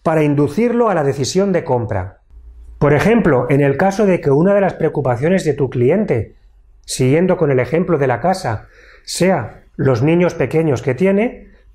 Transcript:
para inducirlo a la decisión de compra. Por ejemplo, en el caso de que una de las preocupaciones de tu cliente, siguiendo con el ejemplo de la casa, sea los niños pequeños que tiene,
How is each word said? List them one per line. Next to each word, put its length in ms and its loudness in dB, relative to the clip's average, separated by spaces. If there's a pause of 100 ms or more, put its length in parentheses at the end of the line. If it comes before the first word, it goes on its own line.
para 220 0
inducirlo 680 0
a 40 0
la 100 0
decisión 480 -2
de 100 0
compra. 580 -4 (600)
Por 140 4
ejemplo, 560 2
en 100 2
el 160 2
caso 300 0
de 160 0
que 80 0
una 240 4
de 80 2
las 100 0
preocupaciones 720 -2
de 80 0
tu 160 -2
cliente, 680 0 (500)
siguiendo 500 0
con 140 0
el 100 2
ejemplo 380 -2
de 80 0
la 160 -2
casa, 460 -4 (360)
sea 600 -2 (120)
los 260 0
niños 300 2
pequeños 480 -2
que 140 -4
tiene, 540 -2 (260)